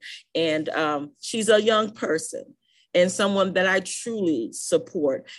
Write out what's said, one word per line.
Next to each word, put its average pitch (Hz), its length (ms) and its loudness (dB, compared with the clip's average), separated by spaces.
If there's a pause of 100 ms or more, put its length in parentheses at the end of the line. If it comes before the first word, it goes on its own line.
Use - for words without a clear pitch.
(340)
and, 156 360 0
um, 147 500 -2
she's 220 300 -2
a 214 120 8
young 214 300 2
person - 540 -4 (480)
and 180 180 4
someone 196 420 2
that 185 140 2
I 185 140 2
truly 180 720 -4
support. 147 720 -2 (120)